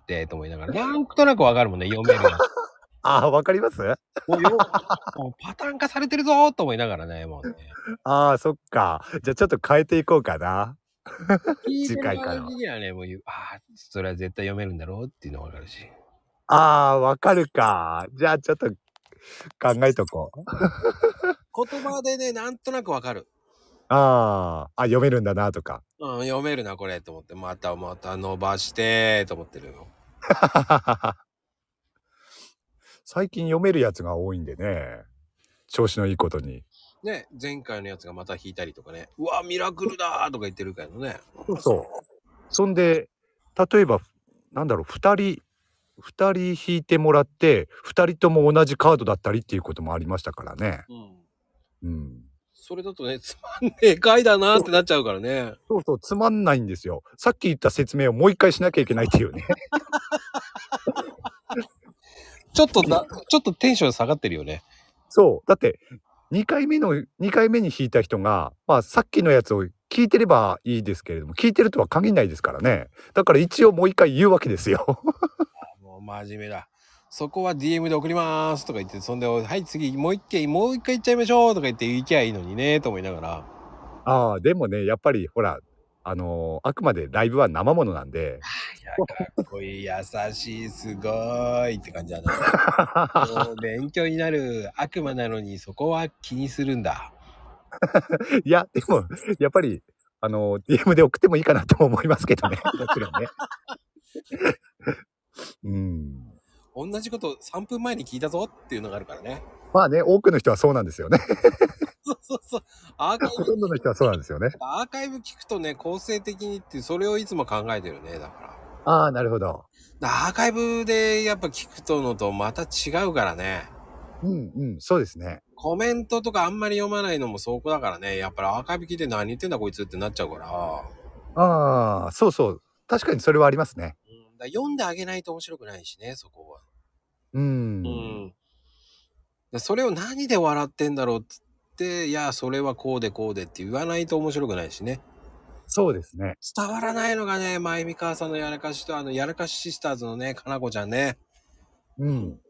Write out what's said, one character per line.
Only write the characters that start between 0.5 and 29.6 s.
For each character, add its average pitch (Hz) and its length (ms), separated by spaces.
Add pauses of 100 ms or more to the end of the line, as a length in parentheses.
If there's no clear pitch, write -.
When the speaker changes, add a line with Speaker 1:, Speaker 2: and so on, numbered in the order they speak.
Speaker 1:
が - 100
ら。 - 60
な 226 140 (100)
ん 294 100
と - 180
な 277 120
く 165 60
わ 120 100
か 120 100
る 110 60
も 90 80
ん - 20
ね、 92 80
読 110 200
め - 100
る - 60
や 508 80
つ。 - 0
Speaker 2:
<laughs> - 720
あ 135 240
あ、 143 40
わ 147 120
か 190 100
り 196 80
ま 226 100
す？ 123 100 (460)
Speaker 1:
も 170 100
う 170 60
よ-、 214 220 (500)
も 131 140
う - 20 (100)
パ - 140
タ - 100
ー 285 80
ン 277 40
化 285 100
さ - 140
れ 285 80
て 294 80
る 294 60
ぞ 294 280
と - 120
思 135 100
い 113 40
な 117 100
が 98 100
ら 80 80
ね、 82 220
も - 180
う - 20
ね。 233 80 (480)
Speaker 2:
あ 143 300
あ、 127 40
そ 156 140
っ 147 40 (160)
か。 87 340 (180)
じ 131 80
ゃ - 20
あ - 20
ち - 80
ょ - 20
っ - 40
と 120 160
変 147 160
え 156 40
て 165 140
い 151 40
こ 165 140
う 131 60
か 85 140
な。 98 380 (300)
<laughs> 196 640
Speaker 1:
聞 277 180
い - 20
て - 80
る - 60
側 - 460
的 - 80
に 247 120
は 120 120
ね、 98 100
Speaker 2:
次 - 0
回 - 0
か - 0
ら - 0
は。 92 60
Speaker 1:
も 92 80
う - 40
言 92 100
う、 - 100
「あ - 300
あ、 - 20 (160)
そ - 260
れ 92 80
は 90 60
絶 90 200
対 101 120
読 101 100
め 104 80
る 92 80
ん 85 40
だ 78 100
ろ 98 160
う」 - 40
っ - 20
て - 180
い 73 40
う 71 40
の 71 80
わ 78 80
か 73 80
る 73 80
し。 - 200 (600)
Speaker 2:
あ 151 460
あ、 135 60
わ 131 180
か - 160
る 170 140
か。 90 680
じ 135 120
ゃ 156 80
あ 151 60
ち 147 120
ょ 156 40
っ - 20
と - 100 (920)
考 123 260
え 131 80
と 101 140
こ 80 280
う。 165 100
<laughs> - 1300
Speaker 1:
言 277 120
葉 277 200
で 269 140
ね、 254 160
な 226 160
ん 247 80
と - 140
な 254 120
く 185 80
わ 131 100
か 127 120
る。 98 140 (640)
Speaker 2:
あ 107 840
あ。 127 80
あ、 - 20
読 120 160
め 139 80
る 123 120
ん - 20
だ 101 100
な 101 180
と - 100
か。 - 220 (160)
Speaker 1:
う 151 80 (160)
ん、 - 40
「読 131 160
め 147 120
る 127 80
な、 98 140
こ 98 100
れ」 90 140
と 85 100
思 80 100
っ - 20
て。 87 120
「ま 92 220
た、 87 180
ま 90 200
た 95 220
伸 95 200
ば 95 200
し - 160
て」 113 560
と 87 60
思 85 80
っ - 40
て - 120
る 69 140